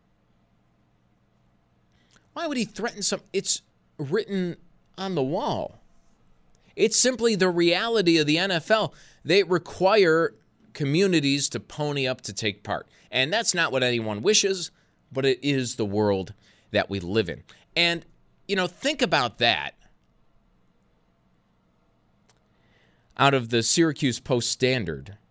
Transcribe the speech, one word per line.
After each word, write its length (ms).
Why 140
would 100
he 80
threaten 360
some? 200
It's 300
written 600
on 180
the 80
wall. 560
It's 240
simply 360
the 140
reality 680
of 80
the 140
N 120
F 200
L. 220
They 200
require 920
communities 760
to 100
pony 480
up 140
to 120
take 300
part. 240
And 200
that's 220
not 180
what 120
anyone 400
wishes, 480
but 140
it 180
is 320
the 100
world 480
that 180
we 100
live 300
in. 140
And, 280
you 80
know, 100
think 380
about 340
that 380
out 160
of 160
the 140
Syracuse 560
Post-Standard. 1000